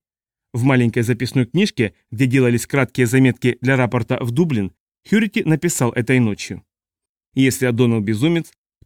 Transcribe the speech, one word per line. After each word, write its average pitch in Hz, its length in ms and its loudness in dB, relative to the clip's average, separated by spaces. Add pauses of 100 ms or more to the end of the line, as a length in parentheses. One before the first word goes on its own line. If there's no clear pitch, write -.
(520)
В 117 100 -4
маленькой 123 400 2
записной 120 440 -2
книжке, 156 460 -2 (200)
где 120 140 0
делались 120 420 2
краткие 131 400 -2
заметки 127 520 2
для 131 160 0
рапорта 123 440 -2
в 120 100 -6
Дублин, 120 420 -2 (360)
Хьюрити 220 320 0
написал 156 500 0
этой 127 300 0
ночью: 104 440 -4 (720)
«Если 131 320 2
Адонал 117 340 2
безумец, 127 520 -2 (340)